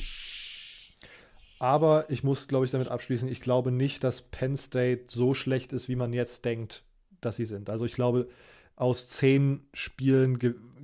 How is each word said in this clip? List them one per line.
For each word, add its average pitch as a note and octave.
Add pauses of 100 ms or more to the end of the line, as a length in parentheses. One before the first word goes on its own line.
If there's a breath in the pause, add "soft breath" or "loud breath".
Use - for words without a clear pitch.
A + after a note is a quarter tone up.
(1600 loud breath)
Aber D3+
ich C3+
muss, C3+
glaub C3
ich, C3
damit B2+
abschließen, B2
ich B2
glaube B2+
nicht, B2+
dass B2+
Penn C3+
State B2
so B2
schlecht C3
ist, B2
wie B2+
man B2
jetzt A#2+
denkt, A2+ (380)
dass A2+
sie A#2
sind. G#2
Also A2
ich A#2
glaube, B2 (460 loud breath)
aus B2+
zehn C#3
Spielen C3
ge-, B2 (280)